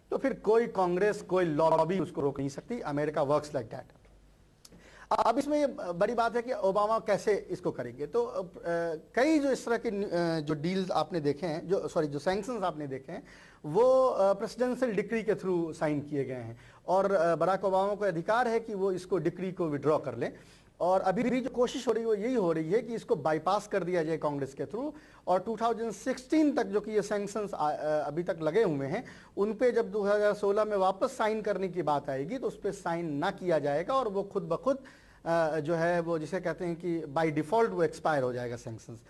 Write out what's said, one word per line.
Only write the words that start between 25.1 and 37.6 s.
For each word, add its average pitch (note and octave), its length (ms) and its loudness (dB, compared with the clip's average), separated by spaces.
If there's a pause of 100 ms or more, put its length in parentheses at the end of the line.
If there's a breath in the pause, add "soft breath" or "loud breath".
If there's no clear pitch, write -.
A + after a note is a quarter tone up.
और F#3 140 2
टू A3+ 220 -6
थाउजेंड A3+ 300 -2
सिक्सटीन D4 600 0
तक A#3+ 140 0
जो G3 140 -2
कि G#3+ 100 -6
ये G#3+ 120 2
sanctions G3+ 520 -4
आ-, D3+ 180 0
अ, D3+ 340 -2
अभी D3 160 -4
तक F3+ 200 -4
लगे D#3+ 200 4
हुए D3 240 0
हैं, F#3+ 180 -4 (320 loud breath)
उन G#3+ 180 2
पे A#3+ 180 2
जब G#3+ 180 0
दो G3+ 120 -2
हज़ार G#3 300 4
सोलह G3+ 320 2
में G#3+ 120 0
वापस G3 400 2
sign A3 260 0
करने G3 260 -2
की E3+ 140 -4
बात D3 280 0
आएगी D3 280 -4
तो B3+ 80 -4
उस - 140 -8
पे G3 120 -2
sign E3+ 400 -4
ना D3+ 180 -2
किया F3 280 0
जाएगा D3 360 0
और C4 140 2
वो G3 140 -2
खुद G3 200 -4
ब E3 140 -2
खुद, C4 220 0 (480 loud breath)
अ, D#3+ 340 2
जो D3+ 140 -2
है E3+ 260 2
वो E3 180 -2
जिसे D#3 220 -6
कहते F3 240 -4
हैं E3+ 120 -2
कि E3+ 260 -4 (120)
by E3 180 2
default G#3+ 360 2